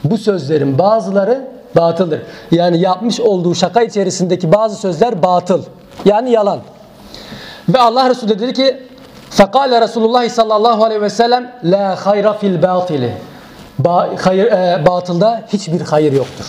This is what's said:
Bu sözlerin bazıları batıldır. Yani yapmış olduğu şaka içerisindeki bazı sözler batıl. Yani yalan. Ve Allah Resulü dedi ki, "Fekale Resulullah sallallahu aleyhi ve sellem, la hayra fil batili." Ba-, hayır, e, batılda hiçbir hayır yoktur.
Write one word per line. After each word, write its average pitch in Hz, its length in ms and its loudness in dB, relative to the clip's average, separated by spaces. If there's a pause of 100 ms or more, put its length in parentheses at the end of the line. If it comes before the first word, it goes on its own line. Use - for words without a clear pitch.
Bu 180 140 0
sözlerin 147 640 -2
bazıları 202 600 0 (340)
batıldır. 165 460 0 (300)
Yani 170 280 2
yapmış 185 400 -2
olduğu 180 360 0
şaka 185 280 0
içerisindeki 185 680 -2
bazı 214 240 2
sözler 185 480 -2
batıl. 180 400 0 (420)
Yani 220 260 2
yalan. 202 280 2 (1080)
Ve 262 100 2
Allah 247 300 2
Resulü 220 300 -2
dedi 247 140 -4
ki, 262 240 0 (520)
"Fekale 240 520 2
Resulullah 226 480 0
sallallahu 220 540 2
aleyhi 220 180 0
ve 208 80 0
sellem, 240 420 0 (120)
la 190 420 0
hayra 208 280 2
fil 196 280 -2
batili." 175 520 0 (680)
Ba-, 175 400 0
hayır, 190 240 2
e, 185 420 0
batılda 180 540 0 (120)
hiçbir 175 280 -4
hayır 151 320 0
yoktur. - 360 -4